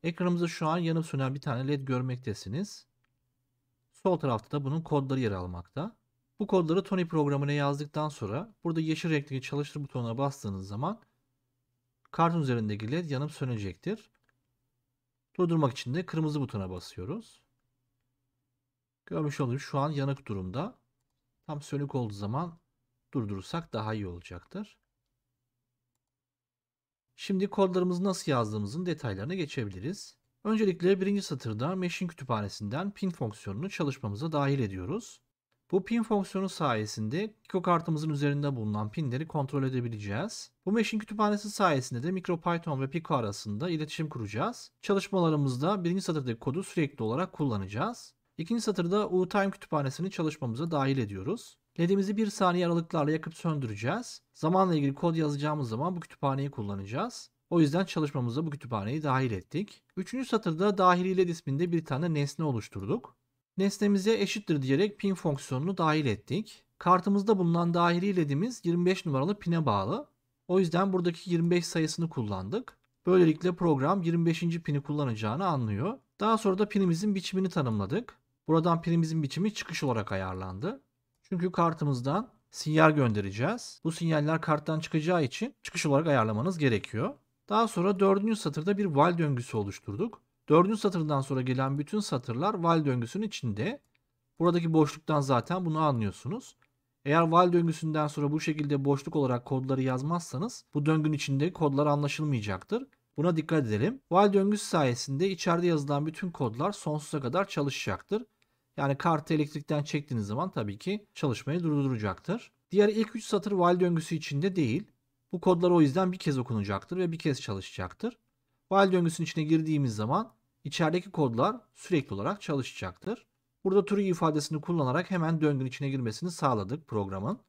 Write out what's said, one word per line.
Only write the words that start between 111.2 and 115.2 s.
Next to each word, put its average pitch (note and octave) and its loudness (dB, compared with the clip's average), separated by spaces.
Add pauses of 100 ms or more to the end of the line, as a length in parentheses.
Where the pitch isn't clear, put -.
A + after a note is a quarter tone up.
durduracaktır. C#3 -2 (200)
Diğer G#3 6
ilk G#3+ 0
üç A3+ -8
satır G3+ -2
while F3+ 4
döngüsü E3+ 2
içinde D#3 -2
değil. D3+ 0 (400)